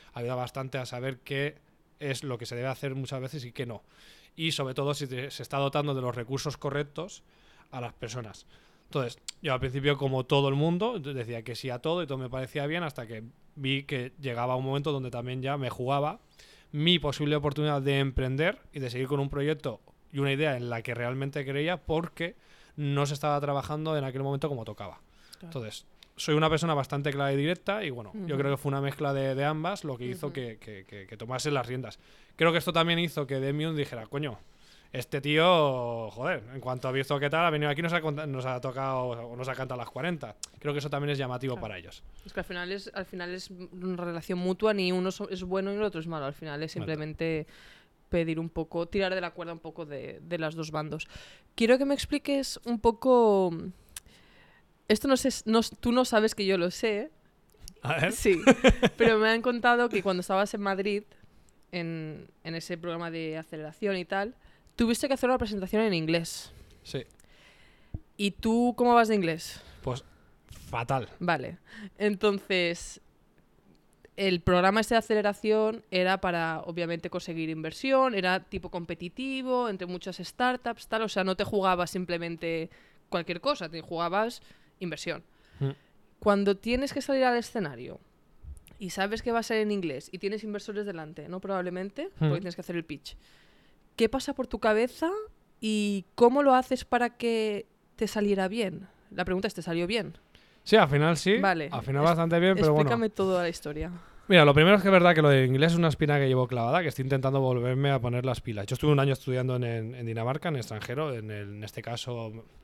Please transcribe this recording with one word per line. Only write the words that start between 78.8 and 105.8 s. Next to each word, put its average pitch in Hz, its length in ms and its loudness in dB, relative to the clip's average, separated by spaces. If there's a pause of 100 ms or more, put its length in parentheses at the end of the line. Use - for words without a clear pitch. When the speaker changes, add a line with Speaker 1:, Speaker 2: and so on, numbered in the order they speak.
Speaker 2:
entre 185 180 -6
muchas 180 300 -8
startups, 247 720 -4
tal, 220 160 -2
o 214 60 -2
sea, 190 140 0
no 190 120 0
te 202 80 -2
jugabas 185 480 2
simplemente 170 800 -4 (400)
cualquier 175 320 -4
cosa, 262 280 -2
te 160 120 -12
jugabas 175 600 -2 (380)
inversión. 165 440 -6 (360)
Speaker 1:
Mm. 139 100 0 (500)
Speaker 2:
Cuando 202 380 4
tienes 254 360 -2
que 285 80 -2
salir 269 220 2
al 240 140 4
escenario 143 600 -6 (800)
y 180 140 -10
sabes 208 300 -2
que 233 100 -2
va 233 80 2
a 220 40 0
ser 220 140 0
en 214 140 2
inglés 165 400 -4
y 180 80 -12
tienes 208 240 -4
inversores 208 420 -8
delante, 160 440 -10
¿no? 180 100 -8
Probablemente, 190 720 -6 (100)
porque 160 60 4 (100)
Speaker 1:
Mm. 175 60 -4
Speaker 2:
tienes 175 140 -10
que 180 60 -12
hacer 175 140 -10
el 165 100 -4
pitch. - 300 -14 (800)
¿Qué 226 140 4
pasa 269 240 -4
por 247 140 -4
tu 220 120 -8
cabeza 233 500 2 (500)
y 208 460 -2 (100)
cómo 247 280 6
lo 269 100 8
haces 254 320 2
para 240 320 0
que 220 480 -2 (300)
te 220 120 -2
saliera 202 400 2
bien? 190 400 -4 (220)
La 175 160 -4
pregunta 185 220 0
es, 196 60 -4
¿te 180 80 -10
salió 170 260 -2
bien? 196 300 -4 (460)
Speaker 1:
Sí, - 120 6
al 185 140 10
final 151 280 6
sí. 196 200 4
Speaker 2:
Vale. 180 340 2
Speaker 1:
Al 117 120 -4
final 135 200 2
Speaker 2:
Es-, 165 60 8
Speaker 1:
bastante 165 300 4
bien, 185 160 6
pero 156 180 6
bueno. 151 80 6
Speaker 2:
explícame 220 280 4
toda 190 340 2
la 170 60 0
historia. 156 420 -6 (360)
Speaker 1:
Mira, 175 180 12
lo 143 80 10
primero 170 240 10
es 190 40 4
que 190 60 2
es 196 40 8
verdad 175 220 10
que 156 80 8
lo 147 80 8
de 135 160 8
inglés 135 280 6
es 170 40 4
una 170 120 6